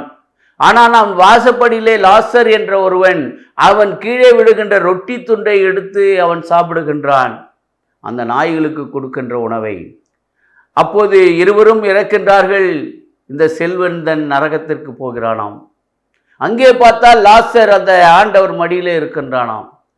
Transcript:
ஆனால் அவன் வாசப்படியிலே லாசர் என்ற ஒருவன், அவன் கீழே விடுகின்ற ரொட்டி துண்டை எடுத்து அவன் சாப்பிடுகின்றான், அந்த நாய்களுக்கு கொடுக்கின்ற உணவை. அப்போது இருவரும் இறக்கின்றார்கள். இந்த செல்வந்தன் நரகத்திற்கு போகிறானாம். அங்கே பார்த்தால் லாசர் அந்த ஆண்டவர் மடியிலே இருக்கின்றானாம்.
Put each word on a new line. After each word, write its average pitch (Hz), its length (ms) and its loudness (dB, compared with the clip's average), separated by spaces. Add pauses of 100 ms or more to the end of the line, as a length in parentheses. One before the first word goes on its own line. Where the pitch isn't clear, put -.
(560)
ஆனால் 233 380 2
அவன் 214 240 0
வாசப்படியிலே 226 800 2
லாசர் 220 540 2
என்ற 196 280 0
ஒருவன், 185 420 0 (320)
அவன் 196 440 2
கீழே 247 340 2
விடுகின்ற 220 460 2
ரொட்டி 185 460 -4
துண்டை 208 380 -2
எடுத்து 190 600 -2
அவன் 170 200 -2
சாப்பிடுகின்றான், 147 1120 -4 (460)
அந்த 120 240 -10
நாய்களுக்கு 151 640 -4
கொடுக்கின்ற 131 500 -10
உணவை. 110 600 -10 (720)
அப்போது 185 640 0
இருவரும் 214 460 2
இறக்கின்றார்கள். 196 840 0 (560)
இந்த 147 220 -2
செல்வந்தன் 160 840 -6
நரகத்திற்கு 151 680 -6
போகிறானாம். 113 580 -8 (800)
அங்கே 233 380 2
பார்த்தால் 233 460 4
லாசர் 220 480 4
அந்த 185 380 2
ஆண்டவர் 190 480 2
மடியிலே 170 440 -4
இருக்கின்றானாம். 127 720 -6 (260)